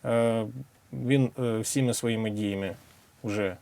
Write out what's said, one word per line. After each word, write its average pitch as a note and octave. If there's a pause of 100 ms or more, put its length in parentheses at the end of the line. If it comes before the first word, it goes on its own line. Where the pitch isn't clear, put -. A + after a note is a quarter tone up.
Е, A#2 (480)
він, C3 (100)
е, A#2
всіма A#2+
своїми A2
діями G2+ (480)
вже G2+